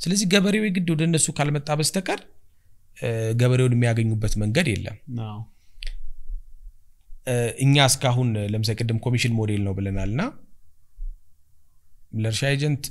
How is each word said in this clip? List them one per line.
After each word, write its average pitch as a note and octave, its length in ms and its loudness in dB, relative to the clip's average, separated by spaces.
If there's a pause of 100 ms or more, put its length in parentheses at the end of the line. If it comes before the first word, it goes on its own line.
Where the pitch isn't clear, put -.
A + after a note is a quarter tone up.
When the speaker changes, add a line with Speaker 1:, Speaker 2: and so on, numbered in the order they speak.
Speaker 1:
ስለዚህ G3 280 0
ገበሬው G3+ 360 2
የግድ F#3 260 -2
ወደ D#3+ 140 0
እነሱ E3 300 2
ካልመጣ D3 400 -2
በስተቀር F3+ 460 -2 (800)
እ፣ B2+ 100 -4 (260)
ገበሬውን B2 400 4
የሚያገኙበት A2+ 600 2
መንገድ G#2+ 320 2
የለም። G2 300 -2 (240)
Speaker 2:
አዎ። G#2+ 180 -10 (1900)
Speaker 1:
እ፣ B2+ 60 0 (260)
እኛ C#3 240 6
እስካሁን B2+ 460 2 (180)
ለምሳሌ G#2+ 280 0
ቅድም A2+ 240 0
ኮሚሽን A#2+ 340 0
ሞዴል G#2+ 280 0
ነው G2 120 0
ብለናል F#2+ 360 -2
እና B2 120 0 (1900)
ለእርሻ A2 340 -2
ኤጀንት C#3+ 440 0